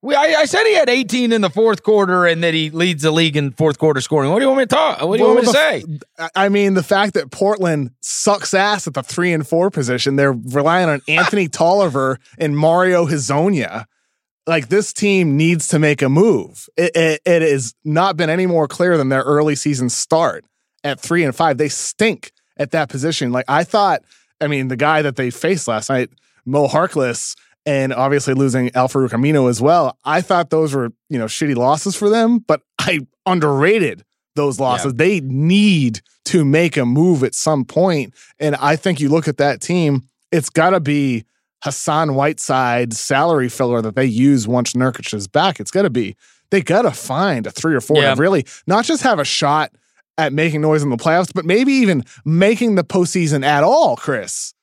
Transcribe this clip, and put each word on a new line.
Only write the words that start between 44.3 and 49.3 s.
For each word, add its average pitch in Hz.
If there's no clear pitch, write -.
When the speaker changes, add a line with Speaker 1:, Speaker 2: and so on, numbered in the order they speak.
Speaker 2:
once 123
Nurkic 127
is 98
back. 170
It's 202
gotta 190
be, 110
they 147
gotta 185
find 151
a 101
three 160
or 127
four 156
Speaker 1:
Yeah. 135
Speaker 2:
to 127
really 170
not 208
just 320
have 214
a 139
shot 151